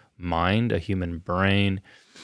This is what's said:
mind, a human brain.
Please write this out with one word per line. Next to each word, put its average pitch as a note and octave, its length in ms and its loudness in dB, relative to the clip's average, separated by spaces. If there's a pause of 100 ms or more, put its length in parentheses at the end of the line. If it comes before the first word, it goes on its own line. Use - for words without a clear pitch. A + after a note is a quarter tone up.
(180)
mind, F2+ 540 0
a G2 80 0
human F2 380 -4
brain. G2 640 2 (440)